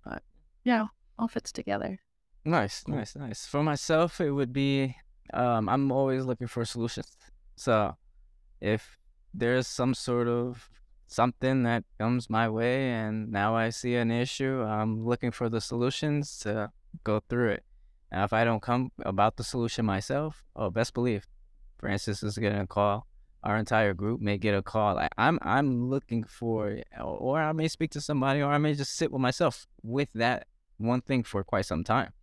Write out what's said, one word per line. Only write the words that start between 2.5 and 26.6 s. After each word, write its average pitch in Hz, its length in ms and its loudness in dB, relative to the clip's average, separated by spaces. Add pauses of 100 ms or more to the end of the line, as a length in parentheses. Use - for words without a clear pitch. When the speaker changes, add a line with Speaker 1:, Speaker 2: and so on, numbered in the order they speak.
Speaker 3:
Cool. - 120 -6
Speaker 2:
nice, 113 200 -6
nice. 131 300 -10
For 147 160 -2
myself, 156 580 2
it 151 120 0
would 139 200 0
be, 139 440 0 (380)
um, 117 360 2
I'm 135 220 2
always 131 340 2
looking 123 220 -4
for 117 180 -2
solutions. - 500 -6 (400)
So 107 400 2 (640)
if - 380 -2 (360)
there's 123 340 2
some 127 260 0
sort 120 340 0
of 120 420 -2 (380)
something 127 560 2
that 117 200 2 (160)
comes 117 300 0
my 113 200 2
way 123 420 0
and 110 400 -4
now 107 240 2
I 113 140 2
see 120 260 -2
an 117 160 2
issue, 127 520 0
I'm 110 420 0
looking 120 260 0
for 117 180 -2
the 113 120 0
solutions 143 760 -2
to 107 320 -4 (320)
go 107 260 2
through 120 220 2
it. - 120 -4 (480)
Now, 95 120 0
if - 100 0
I 113 100 4
don't 113 180 2
come 123 300 -2 (140)
about 101 320 2
the 117 60 -8
solution 117 420 -2
myself, 135 580 -2 (120)
oh, 104 140 -2
best 113 240 0
believe 120 340 0 (500)
Francis - 460 -4
is 104 140 -4
gonna 101 300 0
call. 101 400 0 (360)
Our 104 140 2
entire 110 360 2
group 101 280 -2
may 101 160 0
get 101 160 2
a 98 80 4
call. 104 380 2
I, 78 180 0
I'm, 147 240 4
I'm 123 480 0
looking 120 360 -2
for, 110 520 -2 (220)